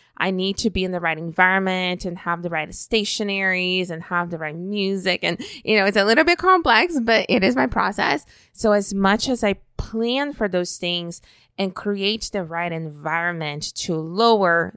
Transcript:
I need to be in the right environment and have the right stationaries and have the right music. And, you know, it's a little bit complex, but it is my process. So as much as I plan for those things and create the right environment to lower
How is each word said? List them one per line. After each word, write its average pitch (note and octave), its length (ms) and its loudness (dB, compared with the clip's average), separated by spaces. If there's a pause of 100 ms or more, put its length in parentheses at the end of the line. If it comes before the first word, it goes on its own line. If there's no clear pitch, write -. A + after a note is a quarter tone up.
(180)
I F3+ 120 0
need F#3+ 280 -2
to A3+ 120 0
be F#3 140 0
in F#3 60 -2
the F3+ 100 -4
right E3 160 0
environment F#3 880 2
and F3+ 140 -6
have E3+ 240 -4
the E3+ 80 -4
right D#3+ 240 -4
stationaries F#3+ 1160 0
and D#3+ 140 -8
have F3 260 -2
the E3 80 -6
right D#3 180 -8
music. F#3+ 640 -2
And, E3+ 180 -2 (240)
you G#3+ 120 2
know, G3 80 4
it's G3+ 120 2
a G3 80 4
little A#3 200 6
bit E4+ 140 2
complex, F4 600 4
but A3+ 280 2
it G3 160 2
is B3 120 2
my C4 100 2
process. G#3 600 -2 (260)
So G#3+ 200 2
as G3+ 200 2
much G3 360 2
as B3 160 0
I G3+ 100 2 (220)
plan B3+ 560 -4
for G#3+ 160 -2
those F3+ 280 -2
things F3 460 -6 (340)
and F#3+ 180 -2
create G3+ 580 -2
the F#3+ 120 -4
right E3+ 280 -4
environment D#3 1040 -4
to - 200 -4
lower F3 840 2